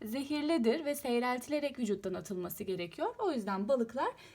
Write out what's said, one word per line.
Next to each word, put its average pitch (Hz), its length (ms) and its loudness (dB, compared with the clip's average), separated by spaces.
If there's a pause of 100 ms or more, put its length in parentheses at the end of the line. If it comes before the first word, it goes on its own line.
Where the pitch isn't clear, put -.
Zehirlidir 285 840 2
ve 285 100 0
seyreltilerek 254 840 0
vücuttan 202 340 0
atılması 180 500 -6
gerekiyor. 185 560 -2
O 403 120 2
yüzden 202 360 0
balıklar 262 420 2 (260)